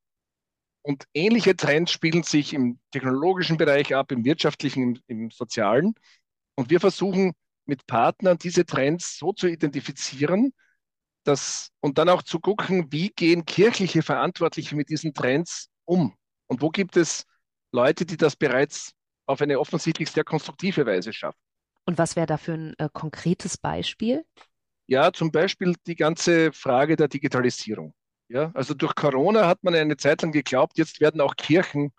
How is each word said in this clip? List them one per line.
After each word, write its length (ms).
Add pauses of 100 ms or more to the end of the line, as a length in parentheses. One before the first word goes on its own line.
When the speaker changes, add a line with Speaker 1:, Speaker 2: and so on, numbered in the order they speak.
(840)
Speaker 1:
Und 220 (100)
ähnliche 420
Trends 340
spielen 320
sich 320
im 240 (140)
technologischen 640
Bereich 360
ab, 200
im 120
wirtschaftlichen, 580
im, 260
im 240
sozialen. 640 (600)
Und 160
wir 80
versuchen 540 (340)
mit 220
Partnern 500
diese 260
Trends 540
so 140
zu 160
identifizieren, 1080 (720)
dass, 560
und 180
dann 100
auch 140
zu 160
gucken, 540
wie 180
gehen 340
kirchliche 580
Verantwortliche 720
mit 120
diesen 240
Trends 560 (180)
um? 280 (320)
Und 160
wo 80
gibt 260
es 300 (460)
Leute, 340
die 100
das 200
bereits 560 (340)
auf 140
eine 180
offensichtlich 540
sehr 100
konstruktive 640
Weise 260
schaffen? 260 (460)
Speaker 2:
Und 140
was 160
wäre 120
da 100
für 180
ein, 240
äh, 140
konkretes 640
Beispiel? 640 (640)
Speaker 1:
Ja, 260
zum 200
Beispiel 420 (140)
die 80
ganze 560
Frage 420
der 140
Digitalisierung. 840 (360)
Ja, 260
also 180
durch 220
Corona 520
hat 160
man 120
eine 220
Zeit 260
lang 100
geglaubt, 460
jetzt 220
werden 200
auch 160
Kirchen 640